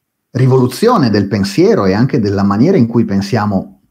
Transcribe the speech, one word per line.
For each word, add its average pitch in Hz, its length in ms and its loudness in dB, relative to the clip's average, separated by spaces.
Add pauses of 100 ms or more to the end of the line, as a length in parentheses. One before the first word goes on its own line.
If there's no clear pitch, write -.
(320)
rivoluzione 127 800 2
del - 160 0
pensiero 110 600 0
e 92 60 2
anche 127 280 0
della 101 240 -2
maniera 113 320 2
in 120 100 2
cui 113 180 0
pensiamo 98 760 -4 (100)